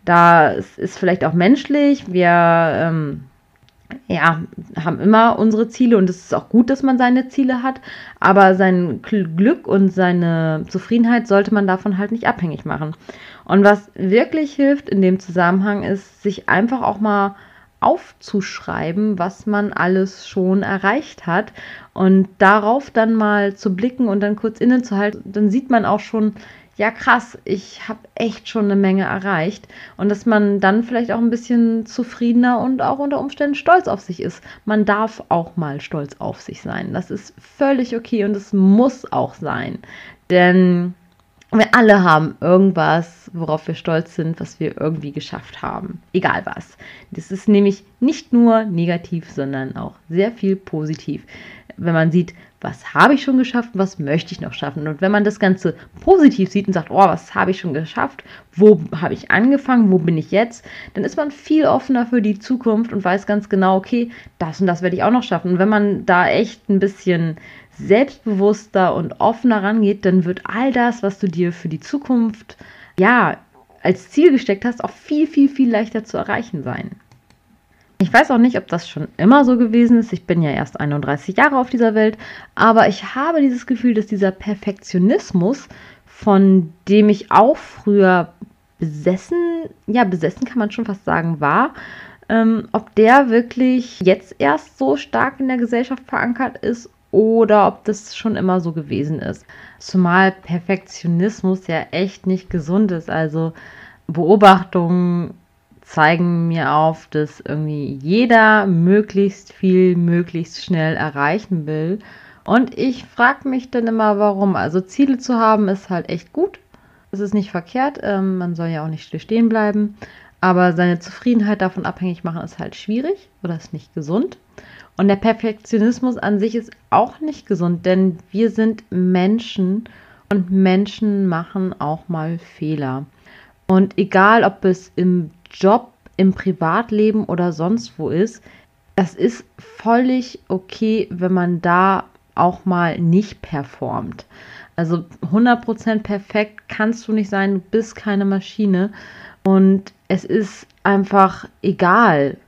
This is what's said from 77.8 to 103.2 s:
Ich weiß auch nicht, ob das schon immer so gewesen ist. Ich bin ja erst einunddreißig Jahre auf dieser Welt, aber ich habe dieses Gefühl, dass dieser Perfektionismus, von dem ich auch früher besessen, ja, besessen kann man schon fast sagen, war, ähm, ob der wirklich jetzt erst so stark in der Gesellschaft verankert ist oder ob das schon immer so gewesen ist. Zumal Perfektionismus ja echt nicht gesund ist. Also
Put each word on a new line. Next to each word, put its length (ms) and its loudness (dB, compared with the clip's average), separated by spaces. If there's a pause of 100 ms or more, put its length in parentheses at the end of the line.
Ich 120 0
weiß 200 4
auch 80 4
nicht, 180 4
ob 120 -6
das 200 -6
schon 200 -10 (100)
immer 260 6
so 140 4
gewesen 400 4
ist. 160 -2
Ich 100 -10
bin 160 0
ja 120 0
erst 280 -6
einunddreißig 560 -4
Jahre 220 2
auf 100 -2
dieser 260 0
Welt, 220 2 (380)
aber 340 4
ich 260 -6
habe 280 0
dieses 240 -2
Gefühl, 260 0
dass 140 0
dieser 240 0
Perfektionismus, 1400 -2 (380)
von 640 2 (160)
dem 220 6
ich 200 -2
auch 280 4
früher 720 2 (460)
besessen, 840 -4 (220)
ja, 180 0
besessen 420 -4
kann 120 -8
man 120 -2
schon 160 -8
fast 180 -10
sagen, 380 -2
war, 320 0 (560)
ähm, 420 0
ob 220 -6
der 340 6
wirklich 720 0
jetzt 380 0
erst 400 -2
so 180 0
stark 440 -4
in 80 -2
der 100 -2
Gesellschaft 480 -4
verankert 520 -4
ist 300 -6 (240)
oder 540 4
ob 180 -4
das 300 -8
schon 220 -4
immer 240 0
so 120 -6
gewesen 480 -6
ist. 260 -10 (320)
Zumal 540 2
Perfektionismus 1300 -4
ja 260 -4
echt 340 -4
nicht 240 -4
gesund 420 0
ist. 160 -8
Also 460 -4 (520)